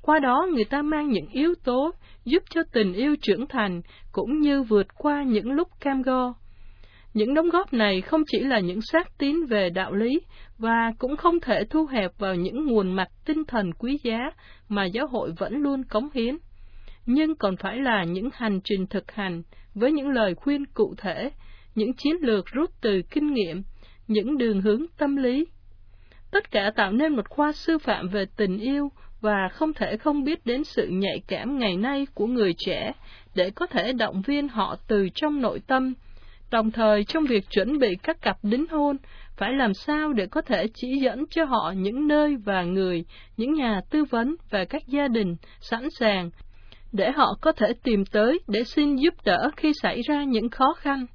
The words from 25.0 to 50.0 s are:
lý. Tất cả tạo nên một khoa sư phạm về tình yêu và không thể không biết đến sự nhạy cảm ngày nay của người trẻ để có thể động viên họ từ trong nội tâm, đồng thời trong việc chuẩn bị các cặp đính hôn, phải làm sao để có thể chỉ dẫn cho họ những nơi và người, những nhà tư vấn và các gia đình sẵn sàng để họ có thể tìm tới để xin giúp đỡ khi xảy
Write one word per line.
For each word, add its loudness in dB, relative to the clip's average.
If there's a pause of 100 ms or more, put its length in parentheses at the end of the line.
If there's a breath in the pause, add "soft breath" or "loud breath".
lý. 2 (840 soft breath)
Tất 0
cả 2
tạo 2
nên 2
một -2
khoa 2
sư 0
phạm -2
về -2 (120)
tình 0
yêu -2 (320 soft breath)
và 0
không -2
thể -2
không 0
biết -4
đến -2
sự -2
nhạy -2
cảm -4
ngày 0
nay -2
của -2
người 2
trẻ -4 (420 loud breath)
để 0
có -4
thể -2
động -2
viên 0
họ -4 (120)
từ 2
trong 0
nội -2
tâm, 0 (560 soft breath)
đồng 2
thời 4
trong 0
việc 2
chuẩn 0
bị 2
các -4
cặp 0
đính 0
hôn, 2 (400 loud breath)
phải -2
làm 2
sao -2
để 0
có -4
thể 0
chỉ -8 (140)
dẫn 0
cho 0
họ 0
những 0
nơi 4
và 0
người, 0 (320 loud breath)
những 0
nhà 0 (100)
tư 2
vấn 0 (140)
và 0
các -6
gia 0
đình 0 (240 soft breath)
sẵn -4
sàng 0 (600 soft breath)
để 2
họ 2
có 4
thể 2 (160)
tìm 2
tới 4
để 0
xin 2
giúp 2 (100)
đỡ 2
khi 2 (100)
xảy 0